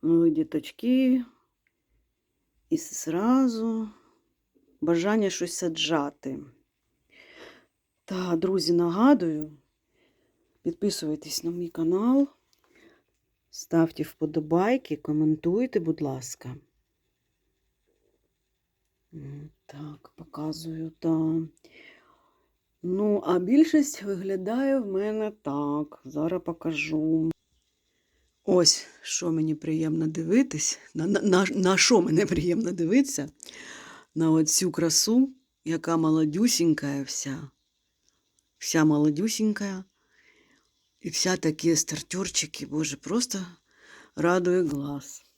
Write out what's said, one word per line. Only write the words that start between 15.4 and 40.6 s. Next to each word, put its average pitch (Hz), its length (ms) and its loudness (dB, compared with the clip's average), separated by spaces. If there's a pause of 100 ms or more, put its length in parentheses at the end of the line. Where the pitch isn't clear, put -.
будь 160 220 -4
ласка. 131 540 -10 (2500)
М, 143 360 -16 (160)
так, 151 500 -18
показую, 160 800 -10
та. 160 440 0 (1400)
Ну, 202 440 0
а 180 120 2
більшість 277 640 4
виглядає 202 760 -2
в 220 60 -4
мене 214 460 -2 (100)
так. 147 640 -4
Зараз 160 400 -4
покажу. 160 840 -2 (1120)
Ось, 180 420 4 (160)
що - 300 -6
мені 156 220 0
приємно 160 520 -2
дивитись, 170 720 0 (160)
на, 160 120 -2
на, 202 140 2
на, 190 240 6
на 185 320 2
що 208 240 6
мене 170 260 2
приємно 175 460 -2
дивитися. 175 560 0 (840)
На 160 160 2
оцю 160 400 2
красу, 220 640 2 (300)
яка 165 320 -2
молодюсінька 156 1080 2
вся. 135 460 -10 (1120)
Вся - 260 0
молодюсінька. 190 1000 0 (1160)